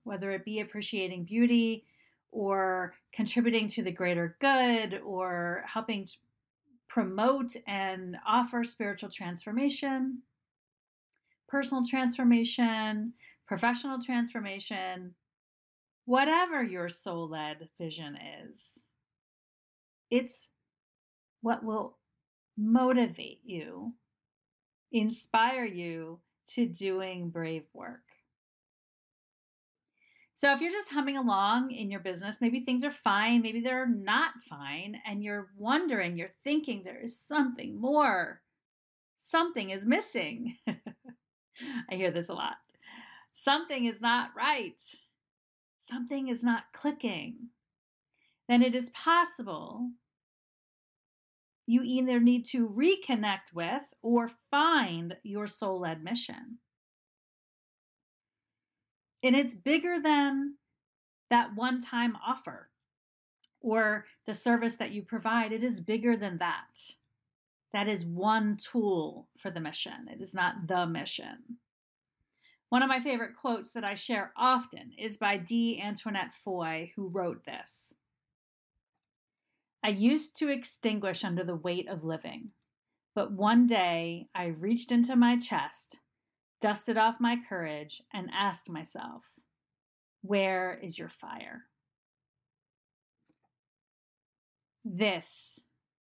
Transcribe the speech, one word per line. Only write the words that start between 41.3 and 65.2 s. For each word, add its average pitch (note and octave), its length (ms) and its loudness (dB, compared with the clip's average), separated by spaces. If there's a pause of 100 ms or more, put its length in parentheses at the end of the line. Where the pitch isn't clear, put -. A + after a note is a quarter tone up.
I F#3 60 -6
hear F#3 160 0
this E3+ 180 -4
a F3+ 60 -8
lot. - 220 -6 (760)
"Something C#4+ 520 0
is G#3+ 160 -2
not A#3+ 340 0
right. B3 460 -2 (960)
Something C4 500 -6
is A#3+ 160 -2
not A#3 300 0
clicking." A#3+ 760 -6 (1000)
Then A#3+ 140 8
it B3 100 4
is B3 160 -2
possible B3 1000 0 (1800)
you B3 160 6
either B3+ 360 2
need A#3+ 260 8
to A#3 220 0
reconnect A3 840 0
with F3+ 300 -4 (180)
or A#3 300 2 (180)
find G3+ 720 2
your G#3 240 -6
soul-led F3+ 580 -4
mission. A#3 540 -6 (2750)
And B3+ 140 4
it's C#4 180 2
bigger D#4+ 480 0
than C#4+ 540 2 (720)
that A#3 260 4
one-time A#3+ 720 0
offer G#3 440 -6 (920)
or A3 440 2 (200)
the G#3+ 80 -6
service A#3 440 2
that G#3 140 -4
you G#3 120 -6
provide. A3+ 480 0